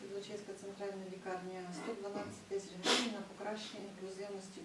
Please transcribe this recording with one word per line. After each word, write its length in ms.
Підволочиська 500
центральна 420
лікарня 460
сто 120
дванадцять 500
тисяч 220
гривень 360
на 120
покращення 600
інклюзивності 760